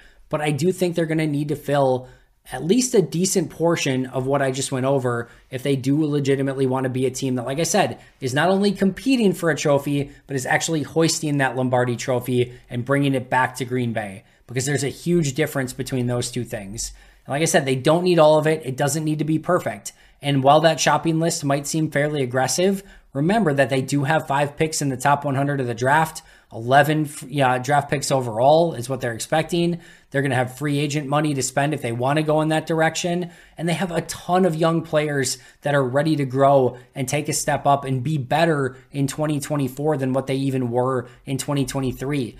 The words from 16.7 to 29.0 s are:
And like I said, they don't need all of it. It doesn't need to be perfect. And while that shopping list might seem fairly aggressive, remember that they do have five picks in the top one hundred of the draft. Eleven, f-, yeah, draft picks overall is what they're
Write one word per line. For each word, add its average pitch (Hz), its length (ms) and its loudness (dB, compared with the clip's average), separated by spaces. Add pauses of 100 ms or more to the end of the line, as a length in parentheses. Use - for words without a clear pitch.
And 123 80 -6
like 147 80 -2
I 165 40 2
said, 156 200 2
they 131 100 2
don't 156 300 2
need 175 140 4
all 156 180 8
of 147 100 2
it. 156 160 0
It 127 140 -6
doesn't 147 260 -2
need 151 160 -2
to 156 60 -2
be 156 140 0
perfect. 131 520 -4 (300)
And 143 200 0
while 143 200 8
that 160 180 4
shopping 160 400 2
list 165 240 -2
might 147 240 0
seem 156 240 -2
fairly 147 320 0
aggressive, 131 580 0 (320)
remember 165 400 2
that 135 160 2
they 135 120 0
do 139 240 0
have 156 200 0
five 143 320 -2
picks 156 240 -2
in 143 80 -2
the 127 80 -4
top 143 260 2
one 139 120 -2
hundred 139 240 0
of 123 80 -2
the 117 80 -4
draft. 143 480 2 (280)
Eleven, 139 540 4
f-, - 220 -14
yeah, 127 320 2
draft 143 320 0
picks 143 180 -4
overall 135 640 4
is 117 160 -8
what 127 100 -4
they're 117 140 -4